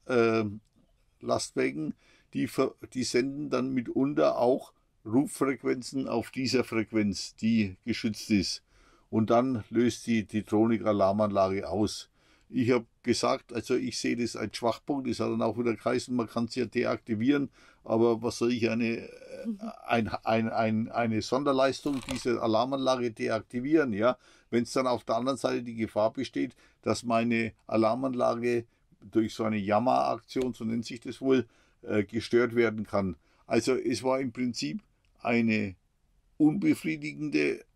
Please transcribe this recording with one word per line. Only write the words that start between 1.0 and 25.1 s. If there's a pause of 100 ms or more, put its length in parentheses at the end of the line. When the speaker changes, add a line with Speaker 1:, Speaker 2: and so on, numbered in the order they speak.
Speaker 1:
Lastwagen, (400)
die
ver-, (180)
die
senden
dann
mitunter
auch (320)
Ruffrequenzen
auf
dieser
Frequenz,
die (100)
geschützt
ist. (460)
Und
dann
löst
die
Ditronic-Alarmanlage
aus. (400)
Ich
hab (180)
gesagt,
also
ich
sehe
das
als
Schwachpunkt,
das
hat
dann
auch
wieder
geheißen,
man
kann
sie
ja
deaktivieren, (340)
aber
was
soll
ich
eine,
äh, (360)
Speaker 2:
Mhm. (280)
Speaker 1:
ein, (160)
ein,
ein,
eine
Sonderleistung (100)
dieser
Alarmanlage
deaktivieren,
ja? (340)
Wenn's
dann
auf
der